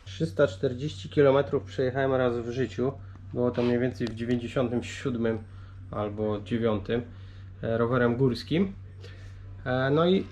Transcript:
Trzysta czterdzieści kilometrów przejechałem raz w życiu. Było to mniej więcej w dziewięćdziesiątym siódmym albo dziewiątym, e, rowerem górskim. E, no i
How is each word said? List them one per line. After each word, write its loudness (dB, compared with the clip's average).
Trzysta 2
czterdzieści -4
kilometrów 4
przejechałem 0
raz 2
w -4
życiu. 0
Było 2
to 0
mniej 4
więcej 0
w -4
dziewięćdziesiątym 0
siódmym -2
albo -2
dziewiątym, 0
e, 0
rowerem 4
górskim. 2
E, 2
no 6
i 4